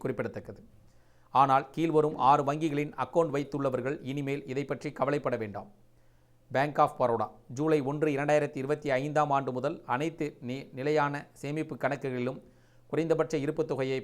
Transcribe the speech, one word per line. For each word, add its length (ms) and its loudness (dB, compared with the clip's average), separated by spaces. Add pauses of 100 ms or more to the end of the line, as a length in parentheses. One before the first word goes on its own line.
குறிப்பிடத்தக்கது. 600 -6 (800)
ஆனால் 340 4
கீழ்வரும் 420 2 (140)
ஆறு 180 8
வங்கிகளின் 460 -2 (100)
அக்கவுண்ட் 320 2
வைத்துள்ளவர்கள் 640 -2 (140)
இனிமேல் 300 -4 (100)
இதை 180 -2
பற்றி 200 -6 (100)
கவலைப்பட 440 0
வேண்டாம். 260 -10 (840)
Bank 300 2
of 140 0
Baroda 280 2 (300)
ஜூலை 220 4 (120)
ஒன்று, 240 0
இரண்டாயிரத்தி 480 2
இருபத்தி 340 -2
ஐந்தாம் 400 0
ஆண்டு 200 0
முதல் 200 -2 (180)
அனைத்து 320 -2 (220)
நி-, 160 -6 (140)
நிலையான 360 2 (280)
சேமிப்பு 320 -4 (100)
கணக்குகளிலும் 560 -2 (500)
குறைந்தபட்ச 440 2 (100)
இருப்பு 260 0
தொகையை 340 -2